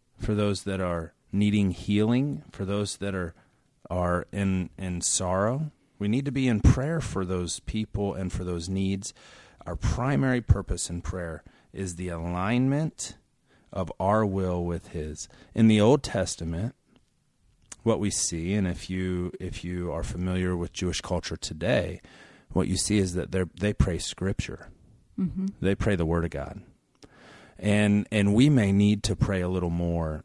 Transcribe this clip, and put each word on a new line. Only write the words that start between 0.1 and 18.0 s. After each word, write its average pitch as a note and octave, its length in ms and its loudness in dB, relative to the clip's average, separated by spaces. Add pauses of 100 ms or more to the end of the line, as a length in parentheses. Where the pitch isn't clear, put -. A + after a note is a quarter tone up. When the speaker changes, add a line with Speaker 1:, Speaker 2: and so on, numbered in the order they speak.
Speaker 1:
for - 160 -2
those G#2 300 0
that F#2+ 180 -4
are E2+ 320 -4 (200)
needing G2+ 400 4
healing, A#2+ 800 0
for G2 120 -8
those G2+ 340 -4
that G2 180 -6
are, F2 180 -6 (560)
are F2+ 400 0
in, F#2+ 480 0
in F2+ 220 -4
sorrow. G#2 720 0 (260)
We G2+ 80 -2
need B2+ 200 0
to C#3 60 -4
be C3 140 0
in A2+ 140 2
prayer D3+ 400 4
for F#2+ 240 -4
those F2+ 340 -4
people G#2 560 -4
and F#2 180 -4
for F#2 120 -4
those F2 240 -4
needs. G2 440 -2 (540)
Our F2 80 -6
primary C3 680 0
purpose - 480 0
in F2 140 -6
prayer E2+ 400 -8 (300)
is F2+ 240 -6
the F2+ 140 -6
alignment G#2+ 1040 -2 (560)
of F#2 260 -4
our G#2 260 2
will F#2 400 0
with E2+ 240 -4
his. D2+ 400 -8 (240)
In A2+ 140 6
the G#2+ 140 8
Old C3 240 6
Testament, F2 720 -4 (1040)
what A2 180 2